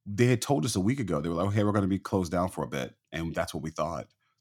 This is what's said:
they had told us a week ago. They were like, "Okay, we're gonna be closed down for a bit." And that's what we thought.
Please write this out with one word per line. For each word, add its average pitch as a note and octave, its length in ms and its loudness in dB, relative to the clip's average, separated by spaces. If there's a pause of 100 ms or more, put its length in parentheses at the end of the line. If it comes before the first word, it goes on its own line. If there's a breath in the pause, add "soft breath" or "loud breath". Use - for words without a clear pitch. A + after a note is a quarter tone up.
they G2+ 200 4
had B2 160 4
told - 220 0
us A#2 120 -2
a F#2+ 40 2
week B2+ 200 2
ago. F2 200 0
They E2 80 -4
were E2+ 80 -2
like, F#2 120 0
"Okay, G2+ 160 2
we're G#2 80 2
gonna G2+ 160 2
be F#2+ 100 0
closed F#2 340 0
down F2+ 180 0
for D2+ 140 -4
a B1 40 -6
bit." C2 260 -6 (180)
And E2 220 -6
that's E2 200 -4
what D2+ 80 -6
we D#2 80 -6
thought. D#2 360 -6 (340)